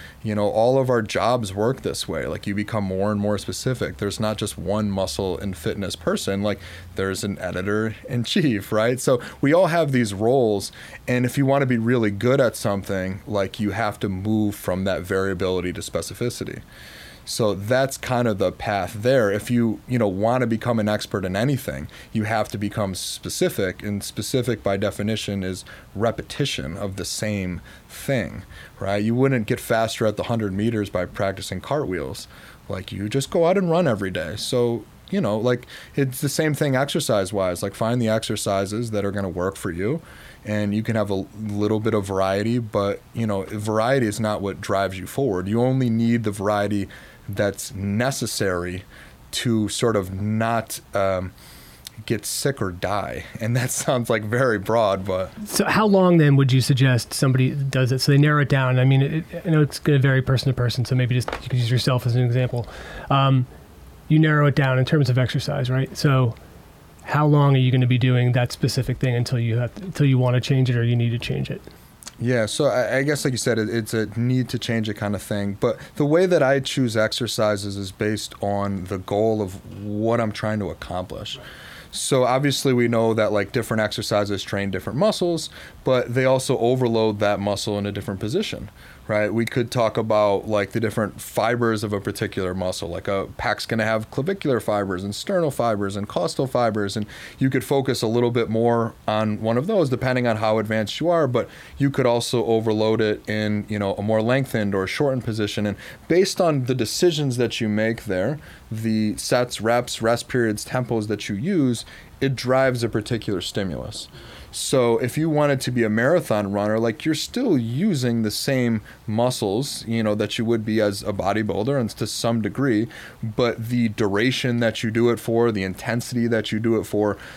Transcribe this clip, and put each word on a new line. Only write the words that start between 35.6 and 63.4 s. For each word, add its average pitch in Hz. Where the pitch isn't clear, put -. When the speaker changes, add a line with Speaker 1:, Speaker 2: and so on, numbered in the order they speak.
Speaker 1:
it's 135
the 147
same 156
thing 139
exercise-wise. 98
Like, 101
find 117
the 113
exercises 107
that 104
are 101
gonna 98
work 90
for -
you, 104
and 104
you 110
can 113
have 104
a 98
little 104
bit 107
of 101
variety, 98
but, 104
you 117
know, 98
variety 110
is 104
not 107
what 95
drives 95
you 90
forward. 98
You 113
only 131
need 113
the 107
variety 101
that's 101
necessary 98
to 110
sort 113
of 95
not, 110
um, 95
get 113
sick -
or 98
die. 90
And 113
that 123
<laughs> -
sounds, 123
like, 110
very 117
broad, 101
but 92
Speaker 2:
So -
how 202
long 185
then 147
would 135
you 127
suggest 127
somebody 131
does 135
it? 131
So -
they 139
narrow 147
it 135
down. 131
I 127
mean, 135
it, 156
I 190
know 156
it's -
gonna 147
vary 131
person 131
to 123
person, 120
so -
maybe 123
just 123
you -
could 127
use 117
yourself 127
as 120
an 127
example. 123
Um, 135